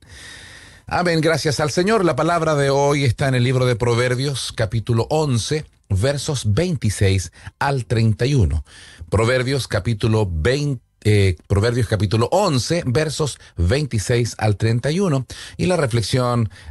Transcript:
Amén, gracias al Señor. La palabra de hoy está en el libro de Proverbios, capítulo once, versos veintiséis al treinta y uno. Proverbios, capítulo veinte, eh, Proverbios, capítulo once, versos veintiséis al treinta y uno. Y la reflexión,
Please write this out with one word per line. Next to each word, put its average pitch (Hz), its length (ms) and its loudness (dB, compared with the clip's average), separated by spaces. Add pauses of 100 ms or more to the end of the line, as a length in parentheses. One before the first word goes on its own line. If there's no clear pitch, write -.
(840)
Amén, 170 340 0
gracias 156 400 0
al 147 120 0
Señor. 196 340 2
La 156 100 2
palabra 160 380 0
de 139 160 2
hoy 139 360 2
está 135 220 0
en 131 60 0
el 123 100 2
libro 127 220 2
de 123 100 2
Proverbios, 123 800 -2
capítulo 113 540 -2
once, 147 560 -2 (240)
versos 123 640 -2
veintiséis 104 760 0 (280)
al 135 260 -2
treinta 113 400 0
y 143 80 0
uno. 78 320 2 (440)
Proverbios, 123 580 0
capítulo 110 600 0
veinte, 127 540 -2 (240)
eh, 101 300 4 (120)
Proverbios, 117 400 0
capítulo 110 440 0
once, 165 560 0
versos 147 500 -2 (200)
veintiséis 120 840 0
al 107 160 0
treinta 117 340 0
y 170 120 0
uno. 139 260 0 (280)
Y 165 120 -2
la 180 100 2
reflexión, 120 720 0 (220)